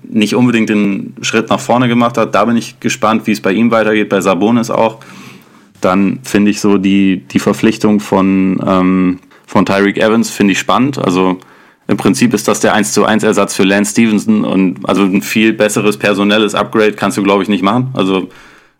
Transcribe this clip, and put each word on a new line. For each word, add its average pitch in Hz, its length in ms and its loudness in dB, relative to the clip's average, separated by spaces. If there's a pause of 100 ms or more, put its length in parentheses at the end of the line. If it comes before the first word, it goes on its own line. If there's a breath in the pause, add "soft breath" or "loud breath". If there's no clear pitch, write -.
nicht 107 320 -2
unbedingt 120 340 2
den 101 520 -2
Schritt - 280 -2
nach 98 100 0
vorne 123 280 0
gemacht 120 300 0
hat. 107 180 0
Da 98 100 2
bin 117 100 0
ich - 240 -6
gespannt, 110 460 -2
wie 110 60 0
es 104 100 -4
bei 98 100 0
ihm 110 200 0
weitergeht, 107 380 0
bei 101 120 0
Sabonis 104 480 0
auch. 113 300 -2 (840 loud breath)
Dann 95 420 0
finde 104 280 2
ich 101 100 -8
so 101 160 2
die, 98 540 0
die 104 80 -2
Verpflichtung 107 600 0
von... 95 680 0
Ähm, 92 540 0 (260 loud breath)
von 98 200 0
Tyreek 98 320 2
Evans 110 320 2
finde 98 240 0
ich - 60 -2
spannend. 127 400 0
Also 92 400 0 (480 loud breath)
im 104 100 0
Prinzip - 360 0
ist 104 140 -2
das 104 140 0
der 101 120 2
eins 104 200 0
zu 104 100 2
eins 107 200 0
Ersatz 101 320 0
für 101 80 0
Lance 101 280 2
Stevenson 107 540 0
und 95 420 -2
also 95 160 0
ein 95 180 0
viel 110 300 0
besseres 104 460 0
personelles 104 580 0
Upgrade 107 380 0
kannst 98 240 -4
du, 104 60 0
glaub 98 180 2
ich, 90 80 -4
nicht 95 140 0
machen. 120 300 0
Also 95 360 -2 (500 loud breath)